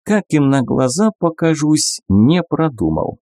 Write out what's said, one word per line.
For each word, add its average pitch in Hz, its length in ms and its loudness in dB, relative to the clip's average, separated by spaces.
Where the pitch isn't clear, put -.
как 208 260 0
им 143 180 2
на 139 140 2
глаза 131 560 0
покажусь, 151 880 0
не 123 340 4
продумал. 104 760 -4